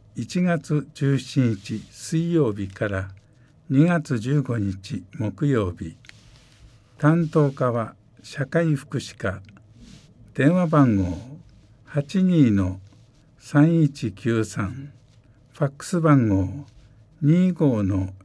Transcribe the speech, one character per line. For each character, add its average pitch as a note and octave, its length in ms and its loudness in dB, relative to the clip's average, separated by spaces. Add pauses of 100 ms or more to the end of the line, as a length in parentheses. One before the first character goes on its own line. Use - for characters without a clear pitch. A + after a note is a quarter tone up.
(140)
一 F3+ 280 -4
月 D#3+ 500 -2
十 C#3 260 0
七 - 220 -2
日 A2 500 -2
水 E3+ 440 -4
曜 C#3 180 2
日 G2+ 160 -6
か G#2+ 180 -6
ら F#2+ 220 -4 (640)
二 C#3+ 160 4
月 D#3+ 320 -2
十 C3 240 -2
五 B2 160 -4
日 G2 440 -6 (160)
木 A2 280 -4
曜 A2 260 0
日。 - 240 -12 (1000)
担 D#3+ 300 2
当 D3+ 220 2
課 C3 220 -4
は A2+ 220 -6 (280)
社 - 220 -8
会 E3 300 0
福 - 240 -6
祉 - 180 -10
課。 G2 240 -6 (920)
電 C#3+ 200 2
話 F3+ 120 2
番 C#3+ 300 4
号 F2+ 200 0 (720)
八 D3 360 -2
二 E3 280 6
の F#2+ 280 0 (600)
三 E3 420 4
一 C#3+ 320 0
九 A2+ 320 -2
三、 B2+ 480 -8 (640)
フ - 100 -2
ァ C#3 40 -2
ッ - 20 -4
ク - 160 -20
ス F#3 120 -4
番 D3 300 4
号 F#2+ 380 -2 (560)
二 F3 300 4
五 C3+ 300 0
の F#2+ 280 -2 (140)